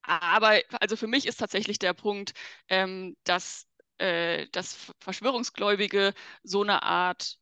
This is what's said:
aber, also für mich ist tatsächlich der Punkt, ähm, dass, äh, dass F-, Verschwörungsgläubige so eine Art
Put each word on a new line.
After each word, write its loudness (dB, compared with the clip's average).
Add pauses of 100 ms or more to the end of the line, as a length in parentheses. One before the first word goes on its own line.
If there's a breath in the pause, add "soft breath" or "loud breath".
aber, 4 (200)
also 0
für -4
mich 0
ist -4
tatsächlich -2
der 2
Punkt, -4 (360 loud breath)
ähm, 0
dass, -2 (300)
äh, 0
dass -6
F-, -18
Verschwörungsgläubige 0 (300 loud breath)
so 0
eine 2
Art -2